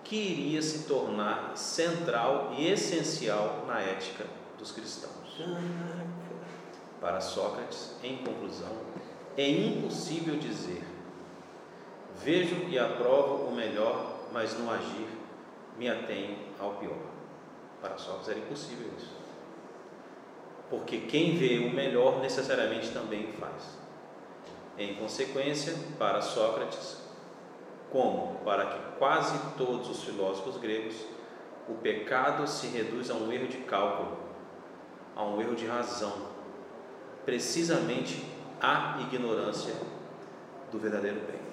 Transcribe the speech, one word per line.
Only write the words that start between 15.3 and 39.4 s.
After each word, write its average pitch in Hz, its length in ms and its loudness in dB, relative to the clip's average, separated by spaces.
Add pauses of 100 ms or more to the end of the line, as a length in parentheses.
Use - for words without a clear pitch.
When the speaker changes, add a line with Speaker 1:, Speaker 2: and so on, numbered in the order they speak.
Speaker 1:
me 120 120 0
atenho 101 480 -2 (220)
ao 101 140 0
pior." - 240 -4 (840)
Para 95 160 -4
Sócrates 95 320 -6
era 107 100 0
impossível 120 580 -6
isso. - 160 -10 (1600)
Porque 117 300 -2
quem 156 380 6
vê 123 220 6
o 120 140 2
melhor 131 460 6
necessariamente 123 720 2
também 110 380 -2
o - 100 -8
faz. - 400 -8 (960)
Em 101 180 -2
consequência, 135 800 0 (240)
para 104 240 6
Sócrates, - 760 2 (920)
como - 440 4 (100)
para 101 200 6
que - 120 -2 (200)
quase 156 400 6 (200)
todos 120 320 2
os 113 140 -4
filósofos 101 540 0
gregos, 110 380 0 (720)
o 117 80 -4
pecado 127 720 2
se - 200 -2
reduz 120 420 0
a 123 40 2
um 113 180 0
erro 127 160 0
de - 120 -4
cálculo, - 580 2 (1000)
a 104 80 0
um 104 180 2
erro 120 140 2
de 113 100 -2
razão, 117 480 0 (1120)
precisamente 131 1000 2 (360)
à 143 400 6
ignorância 113 720 2 (1000)